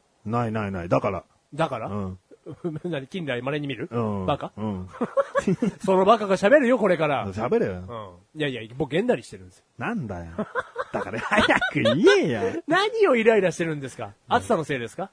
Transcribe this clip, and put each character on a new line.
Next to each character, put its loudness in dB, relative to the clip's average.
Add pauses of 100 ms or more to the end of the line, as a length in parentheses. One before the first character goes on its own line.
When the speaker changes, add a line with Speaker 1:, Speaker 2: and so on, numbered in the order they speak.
(260)
Speaker 1:
な 0
い -2
な -2
い -4
な -4
い。 -8
だ 4
か 0
ら。 -6 (300)
Speaker 2:
だ -2
か -6
ら？ -8
Speaker 1:
う -8
ん。 -6 (260)
Speaker 2:
<laughs> -10
何、 -6
近 -8
代 -4
稀 -4
に -4
見 -6
る？ -8
Speaker 1:
う -2
ん。 0
Speaker 2:
バ 0
カ？ -10
Speaker 1:
う -10
ん。 -4 (440)
Speaker 2:
<laughs> 0
そ 4
の 6
バ 8
カ -4
が 2
喋 2
る 2
よ、 4
こ 2
れ 2
か 2
ら。 0
Speaker 1:
喋 -2
れ 0
よ。 -4
Speaker 2:
う -12
ん。 -6
い -2
や 0
い -4
や、 -8 (140)
僕、 -4
げ 0
ん -2
な 4
り -4
し -20
て -14
る -18
ん -18
で -20
す -20
よ。 -20 (140)
Speaker 1:
な -4
ん -4
だ -8
よ。 -14 (600)
だ -4
か -6
ら、 -6
早 2 (300)
く 0
言 4 (140)
え 2
よ。 0 (240)
Speaker 2:
<laughs> -6
何 2
を 4
イ 2
ラ 6
イ 6
ラ 4
し -4
て -2
る -2
ん -8
で -8
す -14
か？ -8 (160)
暑 2
さ 2
の -4
せ -2
い -4
で -6
す -18
か？ -8